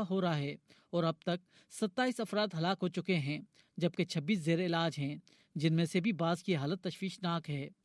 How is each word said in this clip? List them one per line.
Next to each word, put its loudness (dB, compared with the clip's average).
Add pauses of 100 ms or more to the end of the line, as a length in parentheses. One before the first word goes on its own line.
ہو 2
رہا 4
ہے -2 (360)
اور 2
اب 2 (120)
تک -6
ستائیس -2
افراد 0 (100)
ہلاک 2
ہو 0
چکے 0
ہیں، -2 (360)
جبکہ 0
چھبیس 0
زیر 2
علاج 0
ہیں، -4 (400)
جن 4
میں 4
سے 0
بھی 2
بعض 0
کی 2
حالت -2
تشویشناک -4
ہے۔ -4 (180)